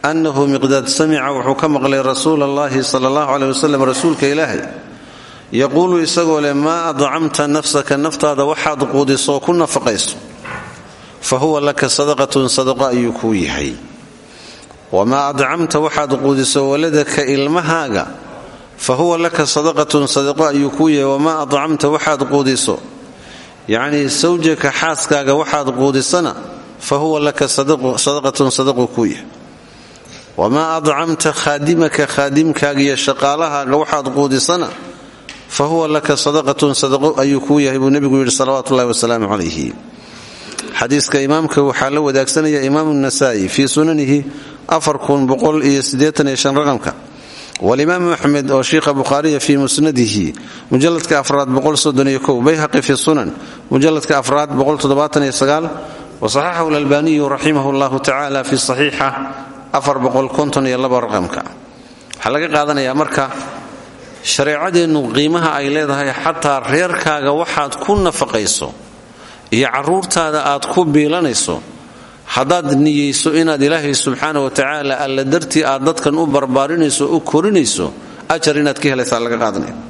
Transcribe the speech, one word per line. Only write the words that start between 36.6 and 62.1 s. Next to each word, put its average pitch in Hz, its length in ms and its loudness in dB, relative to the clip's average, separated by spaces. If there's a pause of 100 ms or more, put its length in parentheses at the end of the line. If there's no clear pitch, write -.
sadaqo 139 420 2
ayuu 139 220 2
kuu 143 200 2
yahay," 135 200 2
buu 135 100 2
nebigu 135 280 2
yidhi, 127 140 2
salawaatullaahi 131 600 0
wasalaamu 113 380 0
calayhi. 82 440 -4 (1000)
Xadiiska 135 480 0
imaamka 147 420 2
waxaa 135 260 0
la 147 120 0
wadaagsanaya 143 600 2
Imaamu 151 300 2
Nasaa'i 127 540 2
fii 139 200 2
sunanihi, 147 580 2 (420)
afar 156 300 0
kun 139 300 2
boqol 143 360 2
iyo 139 180 4
siddeetan 143 460 0
iyo 135 80 -2
shan 135 200 0
raqamka. 143 380 0 (680)
Walimaamu 165 500 2
Axmed, 143 380 0
oo 131 140 2
shiikha 151 300 2
Bukhaariya, 139 460 0
fii 143 180 2
musnadihi, 123 760 0 (380)
mujalladka 151 480 2
afraad, 139 300 0
boqol 135 280 2
soddon 135 300 2
iyo 135 120 0
kow. 131 220 0
Bayhaqi 151 400 2
fii 135 160 0
sunan, 143 340 0 (380)
mujalladka 147 480 2
afraad, 143 400 0
boqol 139 220 2
toddobaatan 143 440 2
iyo 135 80 0
sagaal. 151 380 0 (500)
Wa 110 80 -2
saxaxahu 160 460 0
Al-Albaaniyu 147 560 2
raximahullahu 139 720 0
tacaala 139 420 -2
fii 131 140 0
saxiixa, 135 560 0 (580)
afar 135 280 0
boqol 127 300 0
konton 143 360 0
iyo 127 120 0
laba 127 240 2
raqamka. 104 420 -2 (720)